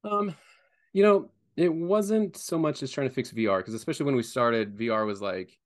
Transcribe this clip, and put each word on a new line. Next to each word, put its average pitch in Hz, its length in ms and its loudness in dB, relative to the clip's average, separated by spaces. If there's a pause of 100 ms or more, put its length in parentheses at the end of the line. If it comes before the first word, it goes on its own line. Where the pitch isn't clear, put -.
Um, 208 320 -2 (580)
you 196 100 4
know, 202 280 4 (240)
it 165 180 2
wasn't 202 640 0
so - 220 -6
much 151 260 0
as 131 80 -8
trying 139 160 -2
to 127 60 -4
fix - 180 -4
V 113 160 0
R, 95 160 2
'cause 110 100 -10
especially 147 320 -4
when 139 100 2
we 117 80 2
started, 113 540 0
V 113 120 -2
R 110 160 0
was 101 160 -4
like 95 440 -6